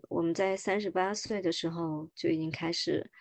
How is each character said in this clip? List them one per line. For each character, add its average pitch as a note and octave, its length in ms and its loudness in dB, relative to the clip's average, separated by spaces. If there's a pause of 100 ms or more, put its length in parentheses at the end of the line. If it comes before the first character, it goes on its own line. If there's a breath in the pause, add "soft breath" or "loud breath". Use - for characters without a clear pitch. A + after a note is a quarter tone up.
我 - 140 0
们 E3 120 2
在 F#3+ 220 2
三 G3 240 0
十 G3+ 100 -2
八 F#3 240 2
岁 G#3 280 -2
的 E3+ 100 2
时 E3+ 160 -2
候 D#3+ 460 -2
就 - 160 0
已 E3 80 2
经 D#3+ 120 -2
开 E3 220 -4
始 - 360 0 (120)